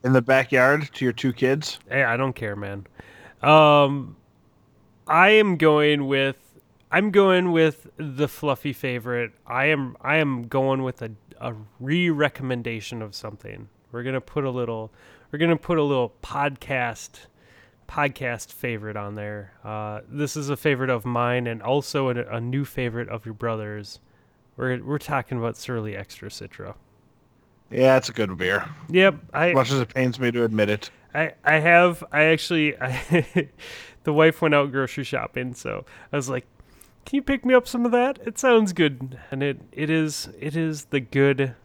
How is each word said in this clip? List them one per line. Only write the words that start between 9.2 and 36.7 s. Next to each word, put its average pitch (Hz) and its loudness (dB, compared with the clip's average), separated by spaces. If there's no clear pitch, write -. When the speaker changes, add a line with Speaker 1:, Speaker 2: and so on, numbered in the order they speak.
Speaker 2:
I 127 -2
am, 139 -2
I 143 0
am 131 -2
going 135 0
with 127 -8
a, 113 -10
a 120 -8
re-recommendation 131 -2
of 104 -14
something. 104 -14
We're 120 -10
gonna 131 -4
put - -6
a 135 -2
little, 113 -6
we're 147 -8
gonna 165 2
put 170 -2
a 151 2
little 131 -2
podcast, 135 -6
podcast 131 -4
favorite 107 -8
on 104 -10
there. 104 -12
Uh, 107 -10
this 143 -6
is 143 -8
a 139 -4
favorite 131 -2
of 117 -2
mine 120 -2
and 113 -8
also 135 -2
a, 120 -4
a 113 -6
new 131 -4
favorite 120 -6
of 110 -12
your 110 -12
brother's. 107 -8
We're, 127 -4
we're 139 -4
talking 135 -4
about 113 -4
Surly 107 -8
Extra 98 -14
Citra. 98 -16
Speaker 1:
Yeah, 131 6
it's - -2
a - -12
good 95 -2
beer. 92 0
Speaker 2:
Yep, 185 4
I 160 0
Speaker 1:
As 170 0
much 127 2
as 139 2
it 120 -4
pains 127 0
me 123 0
to 120 0
admit 107 2
it. 107 -4
Speaker 2:
I, 156 -2
I 151 4
have, 170 6
I 151 4
actually, 160 0
<laughs> - -8
I, 139 0
the 151 0
wife 160 6
went 151 4
out 143 2
grocery 135 -4
shopping, 123 -6
so - -8
I 139 -6
was 135 -2
like, 127 -6